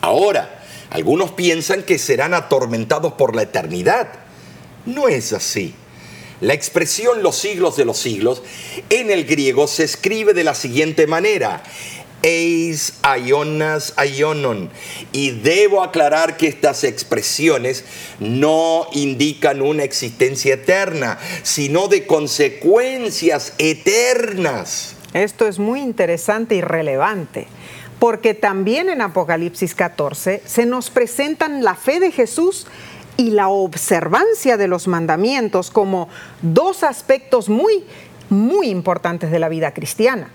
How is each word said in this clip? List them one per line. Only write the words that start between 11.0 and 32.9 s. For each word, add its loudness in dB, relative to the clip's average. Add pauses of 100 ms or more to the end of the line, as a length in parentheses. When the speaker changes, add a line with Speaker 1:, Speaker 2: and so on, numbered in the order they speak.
Speaker 1:
manera: 0 (600)
eis 0
aionas 0
aionon. -2 (420)
Y -2
debo 4
aclarar 2
que 2
estas 0
expresiones -2 (360)
no 2
indican 0
una 0
existencia 0
eterna, 0 (240)
sino 0
de 2
consecuencias 0
eternas. -2 (180)
Speaker 2:
Esto 0
es -4
muy -2
interesante -2
y 0
relevante, -2 (520)
porque 2
también 0
en -2
Apocalipsis -2
catorce -2
se 0
nos -4
presentan -2
la 2
fe 0
de 2
Jesús 0 (500)